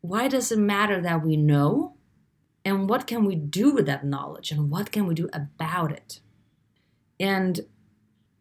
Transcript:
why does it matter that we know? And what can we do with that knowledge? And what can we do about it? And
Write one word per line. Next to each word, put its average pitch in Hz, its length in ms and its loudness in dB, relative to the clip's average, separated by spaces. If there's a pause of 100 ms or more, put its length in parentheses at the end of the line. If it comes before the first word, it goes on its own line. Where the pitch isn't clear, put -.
why 214 280 -2
does 269 220 0
it 220 80 0
matter 202 420 2
that 170 240 0
we 156 120 2
know? 151 580 4 (720)
And 196 240 0
what 262 180 0
can 226 180 0
we 196 100 2
do 175 380 2
with 196 140 2
that 139 180 -4
knowledge? 82 480 -6
And 147 180 0
what 196 220 -4
can 208 140 0
we 165 80 0
do 165 180 -4
about 156 580 -4
it? - 300 -14 (1000)
And 190 420 0 (800)